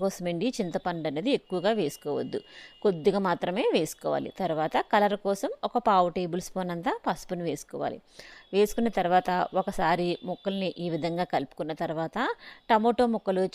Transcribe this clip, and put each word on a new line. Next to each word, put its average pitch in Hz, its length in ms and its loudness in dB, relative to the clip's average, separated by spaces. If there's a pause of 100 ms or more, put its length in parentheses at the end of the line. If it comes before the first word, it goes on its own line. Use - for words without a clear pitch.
కోసమండి, 180 460 -2 (100)
చింతపండు 175 520 -4
అనేది 160 280 -2
ఎక్కువగా 185 420 -2
వేసుకోవద్దు, 143 600 -4 (440)
కొద్దిగా 190 440 2
మాత్రమే 180 360 0 (120)
వేసుకోవాలి. 147 560 -2 (100)
తర్వాత 156 420 0 (100)
కలర్ 208 220 4 (120)
కోసం 202 240 -2 (160)
ఒక 254 100 -2 (120)
పావు 185 280 6
టేబుల్ 180 300 -2
స్పూన్ 180 280 -4
అంతా 196 180 -2 (120)
పసుపును 175 440 -4
వేసుకోవాలి. 143 480 -6 (580)
వేసుకున్న 208 320 4 (100)
తర్వాత 180 320 4 (320)
ఒకసారి 180 460 2 (220)
ముక్కల్ని 190 380 -4 (160)
ఈ 175 120 -2
విధంగా 165 280 -2 (100)
కలుపుకున్న 151 380 -4 (120)
తర్వాత 160 340 -4 (540)
టమోటో 233 420 6
ముక్కలు 190 300 0 (100)